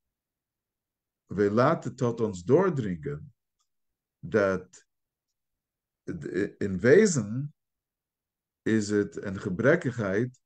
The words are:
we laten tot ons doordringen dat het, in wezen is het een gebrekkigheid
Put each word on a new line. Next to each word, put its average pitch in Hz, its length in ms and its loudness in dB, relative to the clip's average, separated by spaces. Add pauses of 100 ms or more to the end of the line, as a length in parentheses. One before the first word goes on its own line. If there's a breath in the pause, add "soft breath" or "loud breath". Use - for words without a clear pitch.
(1300)
we 101 260 0
laten 131 440 0
tot 117 260 -2
ons 98 220 -4
doordringen 104 880 -2 (880)
dat 95 680 -2 (1160)
het, 90 220 -10 (320)
in 95 220 -4
wezen 139 760 4 (1080)
is 107 280 0
het 104 340 -2
een 95 160 -8
gebrekkigheid 117 1080 -2